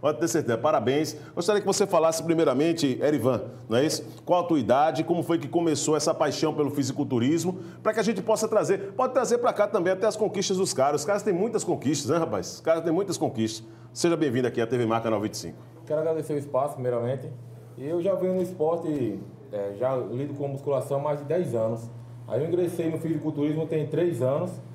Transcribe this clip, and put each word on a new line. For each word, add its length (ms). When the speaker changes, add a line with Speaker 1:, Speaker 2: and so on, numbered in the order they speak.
Speaker 1:
Pode 200
ter 80
certeza. 280
Parabéns. 600
Gostaria 260
que 60
você 180
falasse 380
primeiramente, 800
Erivan, 400
não 80
é 80
isso? 200
Qual 160
a 60
tua 140
idade, 420
como 220
foi 120
que 120
começou 480
essa 180
paixão 400
pelo 160
fisiculturismo, 880
pra 100
que 60
a 60
gente 180
possa 240
trazer, 500
pode 160
trazer 260
pra 140
cá 140
também 260
até 140
as 80
conquistas 440
dos 140
caras. 280
Os 60
caras 180
têm 100
muitas 300
conquistas, 440
né, 100
rapaz? 360
Os 60
caras 240
têm 80
muitas 260
conquistas. 480
Seja 240
bem-vindo 300
aqui 140
à 60
T 120
V 80
Mar 160
Canal 180
vinte 140
e 40
cinco. 200
Speaker 2:
Quero 140
agradecer 360
o 40
espaço, 360
primeiramente. 540
Eu 240
já 140
venho 200
no 80
esporte, 800
é, 260
já 180
lido 380
com 140
musculação 500
há 40
mais 180
de 40
dez 300
anos. 340
Aí 160
eu 60
ingressei 420
no 80
fisiculturismo 680
tem 200
três 340
anos. 300